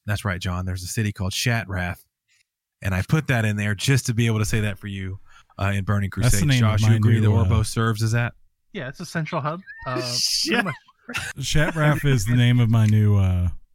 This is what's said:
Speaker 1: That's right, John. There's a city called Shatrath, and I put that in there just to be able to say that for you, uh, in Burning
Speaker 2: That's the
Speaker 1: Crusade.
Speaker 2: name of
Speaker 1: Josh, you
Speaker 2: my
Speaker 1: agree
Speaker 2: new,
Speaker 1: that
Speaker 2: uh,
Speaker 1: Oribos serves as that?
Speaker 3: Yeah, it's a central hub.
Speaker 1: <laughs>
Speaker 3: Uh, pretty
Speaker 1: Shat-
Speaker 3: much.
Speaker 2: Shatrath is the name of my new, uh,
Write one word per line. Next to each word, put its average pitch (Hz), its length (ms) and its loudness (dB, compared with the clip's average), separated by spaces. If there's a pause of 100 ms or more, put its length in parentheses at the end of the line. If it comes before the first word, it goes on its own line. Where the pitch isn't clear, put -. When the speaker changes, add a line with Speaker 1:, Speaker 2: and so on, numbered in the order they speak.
Speaker 1:
That's 104 180 -4
right, 90 160 -2
John. 90 240 -4
There's 90 200 -6
a 87 40 -10
city 107 220 -2
called 95 220 -4
Shatrath, 92 720 -4 (800)
and 95 120 -2
I 92 80 0
put 156 260 0
that 120 160 2
in 107 120 0
there 104 180 -2
just 127 320 0
to 120 80 -2
be 117 120 2
able 110 120 0
to 107 60 0
say 107 160 -2
that 104 180 -4
for - 80 -16
you, 95 320 -10 (420)
uh, 98 140 0
in 98 80 -2
Burning 101 340 0
Speaker 2:
That's 117 220 4
the 165 80 2
Speaker 1:
Crusade. - 20 2 (120)
Speaker 2:
name 117 40 4
of 107 140 4
Speaker 1:
Josh, 104 40 2
you 110 80 4
Speaker 2:
my 113 40 6
Speaker 1:
agree 107 240 4
Speaker 2:
new, 107 40 2
Speaker 1:
that 107 100 4
Speaker 2:
uh, 95 140 4
Speaker 1:
Oribos 95 200 2
serves 113 380 -2
as 110 80 0
that? 120 220 -2 (400)
Speaker 3:
Yeah, 135 140 -8
it's 139 120 -16
a 170 60 -10
central 160 340 -6
hub. 151 200 -6 (140)
Speaker 1:
<laughs> - 120 -14
Speaker 3:
Uh, 127 100 -6
pretty 123 220 -6
Speaker 1:
Shat- - 460 -2
Speaker 3:
much. 160 100 -6 (680)
Speaker 2:
Shatrath 151 640 0
is 131 200 2
the 120 120 2
name 123 240 4
of 117 100 4
my 113 160 4
new, 107 300 4
uh, 92 320 2 (260)